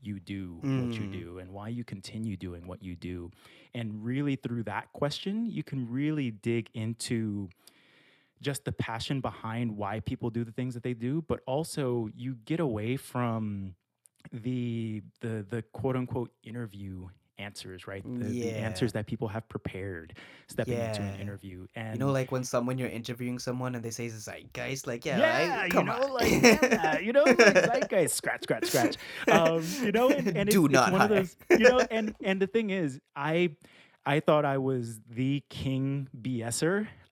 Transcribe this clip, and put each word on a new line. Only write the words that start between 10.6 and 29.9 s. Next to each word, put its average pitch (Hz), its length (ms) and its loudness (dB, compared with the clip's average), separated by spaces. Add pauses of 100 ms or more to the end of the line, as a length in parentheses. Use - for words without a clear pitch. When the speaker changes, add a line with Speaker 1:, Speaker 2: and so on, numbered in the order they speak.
Speaker 1:
that 117 100 -10
they 127 100 -2
do, 127 280 -2
but - 240 -4
also 127 680 -2
you 123 280 -6
get 156 160 -2
away 123 380 0
from 110 760 -4 (580)
the, 113 680 -4 (200)
the, 110 280 -4
the 117 120 -4 (100)
quote 127 240 -2
unquote 123 380 -4 (100)
interview 98 640 -10 (320)
answers, 98 480 -14
right? 98 160 -10
The, 120 220 -6
the 120 220 -2
Speaker 2:
Yeah. 113 60 -4 (120)
Speaker 1:
answers 110 280 -6
that 107 120 -6
people 113 220 -6
have 107 200 -8
prepared 92 720 -10 (300)
stepping 120 340 -4
into 107 220 -4
an 98 100 -4
Speaker 2:
Yeah. 98 80 -12
Speaker 1:
interview. 95 540 -12
Speaker 2:
You 113 240 -8
know, 135 80 0
Speaker 1:
And 139 60 2
Speaker 2:
like, 131 180 0
when 127 120 -2
someone, 127 360 -2
you're 123 100 -2
interviewing 120 480 -6
someone 127 380 -4
and 113 100 -6
they 113 60 -6
say 117 180 -6
zeitgeist, 113 800 -10
like, 120 180 -6
yeah, 165 140 0
Speaker 1:
Yeah, 294 420 2
Speaker 2:
right? 185 60 -2
Speaker 1:
you 175 40 0
Speaker 2:
Come 175 140 4
Speaker 1:
know, - 220 -2
Speaker 2:
on. 269 60 -6
Speaker 1:
like, 240 180 2 (320)
yeah, 214 340 4
you 220 160 -2
know, 277 240 8
like, 208 200 10
Speaker 2:
<laughs> 170 140 6 (180)
Speaker 1:
zeitgeist, 170 260 2
scratch, 120 260 -4
scratch, 123 240 -2
scratch. 131 320 2 (300)
Um, 165 340 6 (220)
you 214 80 2